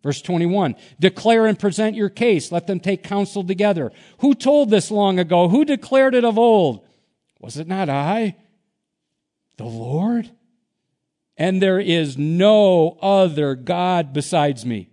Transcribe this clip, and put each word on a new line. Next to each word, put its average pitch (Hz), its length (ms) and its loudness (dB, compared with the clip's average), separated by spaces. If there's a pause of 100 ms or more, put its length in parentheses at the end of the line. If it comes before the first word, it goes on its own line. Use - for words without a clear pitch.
Verse 139 180 -4
twenty-one, 170 540 -2 (240)
"Declare 220 480 2
and 208 100 0
present 214 380 -2
your 208 120 -2
case. 202 440 -2
Let 170 160 -4
them 190 100 -4
take 190 240 -4
counsel 202 400 -4
together. 180 480 -2 (280)
Who 277 140 2
told 269 380 2
this 208 220 2
long 202 260 0
ago? 175 300 2
Who 262 160 2
declared 269 500 0
it 240 100 2
of 226 140 0
old? 196 480 2 (540)
Was 117 160 -16
it 160 100 -10
not 190 220 -4
I, 175 480 -4 (1200)
the 113 100 -14
Lord? 147 640 -4 (1040)
And 185 240 0
there 190 200 2
is 160 360 -2
no 180 840 2
other 165 540 0
God 175 560 -4
besides 143 520 -2
me 110 280 -8